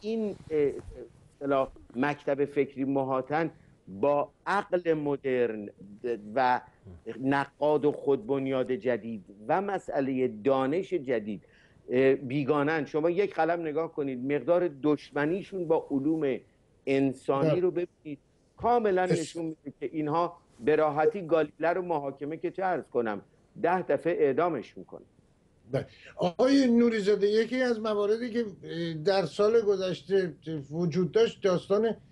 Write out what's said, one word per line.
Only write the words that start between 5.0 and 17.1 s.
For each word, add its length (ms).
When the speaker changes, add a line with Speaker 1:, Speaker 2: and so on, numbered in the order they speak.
Speaker 1:
و 260
نقاد 640
و 60
خودبنیاد 800
جدید 540
و 140
مسئله 640
دانش 500
جدید، 500
اه، 260
بیگانن. 680
شما 240
یک 260
قلم 260
نگاه 320
کنید، 400
مقدار 360
دشمنیشون 840
با 240
علوم 460
انسانی 600